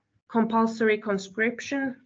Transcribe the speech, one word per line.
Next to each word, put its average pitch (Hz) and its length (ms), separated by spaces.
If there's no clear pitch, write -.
compulsory 226 680
conscription, 233 1080